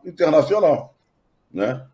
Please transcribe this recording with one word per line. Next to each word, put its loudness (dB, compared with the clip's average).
internacional, 0
né? -6